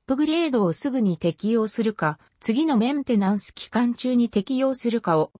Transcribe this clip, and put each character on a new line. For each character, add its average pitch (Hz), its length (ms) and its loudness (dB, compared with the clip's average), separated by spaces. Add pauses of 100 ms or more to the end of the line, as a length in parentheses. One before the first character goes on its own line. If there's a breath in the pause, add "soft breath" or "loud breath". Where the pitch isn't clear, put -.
プ 262 80 0
グ 294 100 2
レ 320 200 0
ー 302 40 -2
ド 233 140 2
を 170 80 2
す 277 180 -4
ぐ 254 100 0
に 185 180 0
適 180 340 -2
用 220 160 0
す 214 160 -2
る 220 80 0
か、 156 260 -2 (220 soft breath)
次 254 260 0
の 294 100 2
メ 226 140 2
ン 285 140 -2
テ 240 120 0
ナ 196 140 2
ン 208 80 0
ス - 160 -10
期 - 140 -16
間 240 260 0
中 254 200 -2
に 240 140 4
適 240 300 -2
用 269 160 2
す 240 160 -4
る 226 100 0
か 165 180 2
を 156 220 0